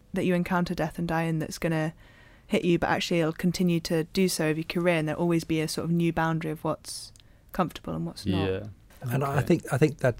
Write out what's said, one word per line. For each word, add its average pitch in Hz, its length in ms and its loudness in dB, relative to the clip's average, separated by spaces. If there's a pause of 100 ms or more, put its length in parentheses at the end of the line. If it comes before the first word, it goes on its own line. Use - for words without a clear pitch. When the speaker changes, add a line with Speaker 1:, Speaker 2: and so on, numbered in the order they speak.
(120)
Speaker 1:
that 190 120 0
you 180 100 4
encounter 175 400 0
death 160 240 -4
and 170 100 -2
dying 165 300 0
that's - 200 -6
gonna 160 340 0 (540)
hit - 180 0
you, 170 140 4
but - 100 0
actually 170 320 0
it'll 160 120 2
continue 175 480 2
to 165 240 0
do 190 240 0
so 170 180 0
over 156 140 2
your 156 40 -4
career, 175 320 2
and 156 120 0
there'll - 120 -4
always 170 240 2
be 160 160 0
a 156 80 -2
sort - 180 -4
of 165 40 -2
new 170 220 2
boundary 160 380 0
of 156 140 -8
what's - 480 -6 (400)
comfortable - 420 -4
and 165 120 -4
what's - 200 -12
not. 95 220 0
Speaker 2:
Yeah. 95 140 -2 (400)
Speaker 3:
And 135 220 -2
I 165 140 0
Speaker 2:
Okay. 127 80 0
Speaker 3:
think, 165 160 2 (100)
I 135 60 0
think 151 220 4
that 123 200 2